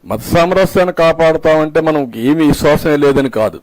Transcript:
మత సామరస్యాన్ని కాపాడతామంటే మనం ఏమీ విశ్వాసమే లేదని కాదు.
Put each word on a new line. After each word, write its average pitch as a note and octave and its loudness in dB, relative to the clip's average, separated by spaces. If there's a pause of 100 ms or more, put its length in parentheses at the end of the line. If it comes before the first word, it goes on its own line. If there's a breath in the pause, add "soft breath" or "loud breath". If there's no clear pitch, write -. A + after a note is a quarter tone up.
మత - -8 (120)
సామరస్యాన్ని F3+ 0 (100)
కాపాడతామంటే D#3+ 0
మనం C#3+ -2
ఏమీ D3 0
విశ్వాసమే D3+ 0
లేదని C#3 0
కాదు. G#2 -4